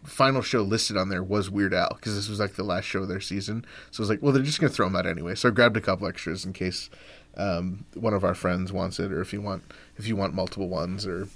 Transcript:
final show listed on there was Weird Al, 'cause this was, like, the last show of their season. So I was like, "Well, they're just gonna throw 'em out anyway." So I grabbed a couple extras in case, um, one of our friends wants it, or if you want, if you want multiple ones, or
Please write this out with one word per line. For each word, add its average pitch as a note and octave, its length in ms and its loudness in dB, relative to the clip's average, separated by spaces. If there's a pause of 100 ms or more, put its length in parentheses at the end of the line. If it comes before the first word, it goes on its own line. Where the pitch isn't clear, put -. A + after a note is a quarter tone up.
final C3+ 380 4
show G#2+ 220 2
listed G#2 340 0
on F#2+ 120 2
there F#2 120 -2
was G2 300 0
Weird G2+ 220 2
Al, F2+ 280 2
'cause G#2+ 140 -4
this G2+ 120 -4
was, G#2 120 -6
like, G2 160 0
the F#2+ 80 -4
last F#2+ 220 -2
show F#2+ 180 -2
of F#2+ 60 -4
their F#2+ 100 -2
season. G#2 440 -4 (280)
So - 100 -6
I - 20 0
was G2+ 60 0
like, G#2 140 2
"Well, C#3 100 6
they're C3 80 8
just D3+ 180 0
gonna D3 140 4
throw G2 140 2
'em F#2+ 80 0
out F2+ 100 2
anyway." F2 300 -2
So B2 140 4
I - 20 4
grabbed A#2 260 6
a A2+ 40 0
couple F#2+ 260 0
extras E2+ 380 -6
in F#2+ 80 -6
case, - 360 -4 (480)
um, F#2 560 -2
one G#2+ 220 0
of F#2 80 2
our F#2 100 2
friends F2+ 380 -2
wants F#2 280 -2
it, F#2+ 120 0
or D#2+ 100 -2
if F#2+ 120 -6
you G2+ 80 -4
want, G2 200 -4 (360)
if G#2 100 -8
you A2+ 80 0
want G2 180 0
multiple F#2 340 -2
ones, F#2 380 -2
or G2 300 -4